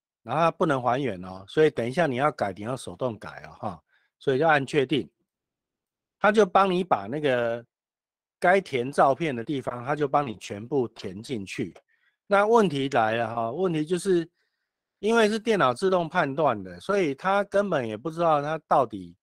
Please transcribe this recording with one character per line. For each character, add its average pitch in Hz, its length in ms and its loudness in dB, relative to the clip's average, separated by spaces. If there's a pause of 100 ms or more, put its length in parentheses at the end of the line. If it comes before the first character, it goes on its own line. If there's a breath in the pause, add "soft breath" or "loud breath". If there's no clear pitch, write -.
(220)
然 120 140 -6
后 160 60 2
它 165 100 4
不 - 120 -2
能 139 160 0
还 123 220 0
原 95 220 -4
哦， 95 240 -14
所 156 160 4
以 151 60 6
等 117 160 -4
一 123 40 -4
下 165 160 0
你 135 80 -2
要 139 160 0
改， 101 220 -4
你 101 100 -12
要 123 140 -6
手 92 200 -12
动 117 220 -6
改 - 300 -16
哦， - 100 -20
哈， 98 260 -10 (340)
所 139 160 0
以 127 40 0
就 156 80 2
按 147 180 4
确 135 220 0
定。 120 240 -2 (1080)
它 202 120 4
就 208 160 4
帮 190 240 4
你 180 120 0
把 104 240 -2
那 135 140 -6
个 120 440 0 (760)
该 185 220 4
填 131 300 -4
照 143 240 4
片 143 220 -4
的 117 80 -6
地 139 160 -4
方， 123 240 -8
它 143 100 -4
就 147 140 -2
帮 143 180 0
你 107 120 -8
全 104 280 -12
部 127 220 -2
填 101 340 -12
进 113 220 -8
去。 92 320 -8 (500)
那 202 200 4
问 226 200 6
题 139 220 -2
来 113 280 2
了 117 180 -2
哈， 117 180 -4
问 180 200 -2
题 156 120 -2
就 175 140 -2
是 170 300 0 (720)
因 214 140 0
为 220 140 4
是 220 100 -2
电 214 200 0
脑 127 160 4
自 190 160 0
动 175 180 2
判 151 240 0
断 135 280 0
的， 90 200 -12
所 202 200 -2
以 147 140 0
它 196 300 0
根 202 240 0
本 143 180 -2
也 107 100 -6
不 127 120 -8
知 160 120 -8
道 160 200 2
它 151 160 -4 (120)
到 147 180 4
底 90 360 -14